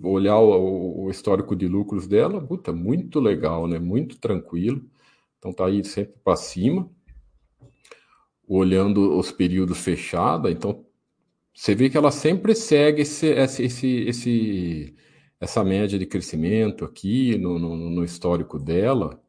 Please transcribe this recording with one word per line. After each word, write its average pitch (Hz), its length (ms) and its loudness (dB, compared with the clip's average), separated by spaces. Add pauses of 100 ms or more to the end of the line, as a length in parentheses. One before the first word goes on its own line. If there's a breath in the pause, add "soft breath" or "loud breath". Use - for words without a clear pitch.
olhar 98 320 2
o, 110 140 8
o, 92 540 0
o 95 40 -6
histórico 98 460 -2
de 90 100 -2
lucros 95 400 -2
dela, 131 340 2
puta, 143 320 -8
muito 113 460 -2
legal, 82 480 0
né? 85 140 -2
Muito 101 380 -4
tranquilo, 107 680 -4 (480 soft breath)
então 95 160 -12
tá 92 140 -2
aí 98 160 2
sempre 101 400 -6
pra 90 140 4
cima, 143 520 -2 (1600 soft breath)
olhando 95 720 4
os 92 140 -2
períodos 90 460 0
fechada, 82 720 -2
então 90 360 -4 (680)
você - 220 0
vê 123 140 4
que 127 80 0
ela 147 140 6
sempre 185 440 2
segue 151 460 4
esse, 143 280 -2
esse, 131 340 2
esse, 123 260 -2 (140)
esse, 104 920 -2 (460 soft breath)
essa 98 240 -2
média 98 340 0
de 92 60 -4
crescimento 92 800 -2
aqui 113 540 -2
no, 87 200 -4
no, 85 160 -4
no 85 300 -4
histórico 85 540 -4
dela. 101 600 -2 (100)